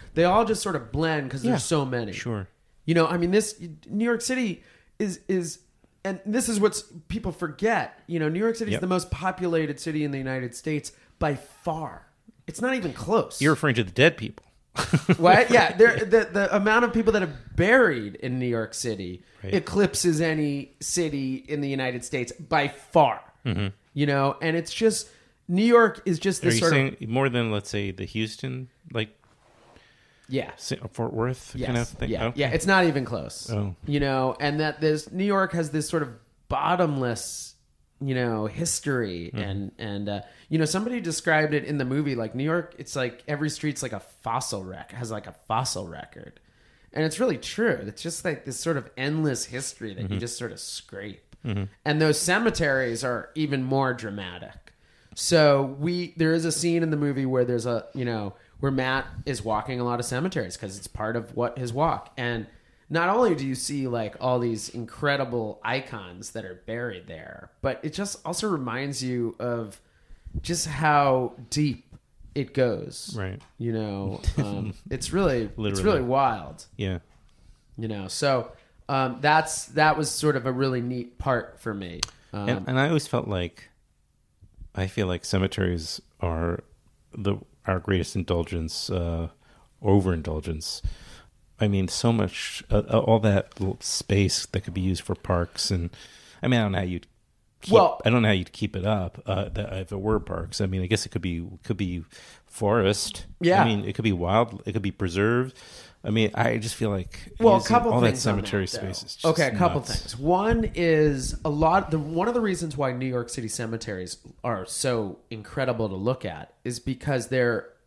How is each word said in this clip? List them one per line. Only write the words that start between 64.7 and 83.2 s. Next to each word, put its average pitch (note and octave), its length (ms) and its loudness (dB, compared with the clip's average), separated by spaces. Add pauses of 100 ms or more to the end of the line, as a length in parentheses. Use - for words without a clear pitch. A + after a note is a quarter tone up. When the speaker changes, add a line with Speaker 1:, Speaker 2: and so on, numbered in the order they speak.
Speaker 1:
icons G#2+ 680 -6
that A2 140 -8
are F#2 200 -14
buried A2 440 -8
there, D2+ 420 -16 (100)
but C3+ 220 -2
it D#3 100 -6
just - 320 -8
also F3 240 -4
reminds C3 540 -4
you B2 380 -2
of A#2 400 -6 (600)
just E3+ 260 -4
how C#3+ 640 4 (160)
deep D3 340 0 (500)
it C#3+ 180 -4
goes. B2 640 -2
Speaker 2:
Right. F#2+ 240 -6 (180)
Speaker 1:
You A#2 140 -4
know, G#2 480 -4 (100)
Speaker 2:
<laughs> - 80 -4
Speaker 1:
um, G#2+ 360 -4 (160)
it's - 220 -6
really, D#3 300 0
it's G#2 160 -8
Speaker 2:
Literally. G2 260 -2
Speaker 1:
really F3+ 180 2
wild. A#2+ 600 0 (120)
Speaker 2:
Yeah. F#2+ 220 -2 (800)
Speaker 1:
You A2+ 80 -6
know, G2+ 220 -8
so, C3 420 -2 (380)
um, C3 320 -2
that's, D#3 460 2
that D3+ 300 4
was D3+ 140 -2
sort D3+ 260 2
of B2 100 -2
a C3 60 0
really B2+ 280 0
neat B2 380 -6
part - 420 -2
for A2+ 120 -6
me. F2+ 280 -8 (320)
Um, G#2 160 -4
Speaker 2:
And, G2 200 -2
and C3 120 0
I C#3+ 80 4
always D#3 180 0
felt - 220 -2